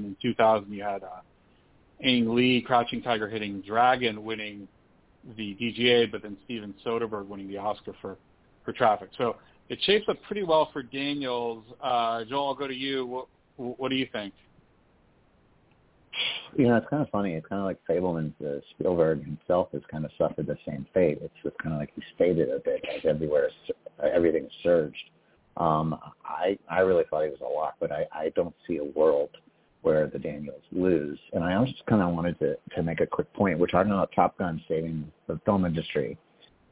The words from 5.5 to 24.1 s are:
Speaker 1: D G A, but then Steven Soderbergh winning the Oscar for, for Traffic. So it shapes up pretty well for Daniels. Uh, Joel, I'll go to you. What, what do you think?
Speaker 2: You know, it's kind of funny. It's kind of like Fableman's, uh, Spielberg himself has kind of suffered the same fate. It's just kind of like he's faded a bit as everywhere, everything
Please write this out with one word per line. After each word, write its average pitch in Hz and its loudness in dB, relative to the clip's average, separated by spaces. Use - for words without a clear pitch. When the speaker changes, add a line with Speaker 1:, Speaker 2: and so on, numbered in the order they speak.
Speaker 1:
D 113 -4
G 117 4
A, 120 8
but 101 -4
then 101 -12
Steven 104 -10
Soderbergh 110 -4
winning 98 -12
the 98 -10
Oscar 101 -6
for, 98 -12
for 123 -6
Traffic. 104 2
So 120 -2
it - -8
shapes 208 2
up 185 -2
pretty 208 -6
well 156 4
for 143 -6
Daniels. 123 -4
Uh, 117 0
Joel, 139 -2
I'll 135 -2
go 139 -6
to 135 -6
you. 131 -4
What, 123 -8
what 131 -6
do 131 0
you 131 0
think? 101 -8
Speaker 2:
You 131 6
know, 120 6
it's 110 -2
kind 147 0
of - -6
funny. 101 -2
It's 80 -6
kind 98 -6
of 98 -2
like 90 -4
Fableman's, 82 0
uh, 71 -4
Spielberg 80 2
himself 80 0
has 71 -6
kind 78 -6
of 73 -8
suffered 78 0
the 73 -4
same 67 -8
fate. 85 4
It's 82 -12
just - -6
kind 80 -4
of 73 -2
like 71 -8
he's - -12
faded 82 4
a 69 -2
bit - -2
as - -6
everywhere, 76 2
everything 80 2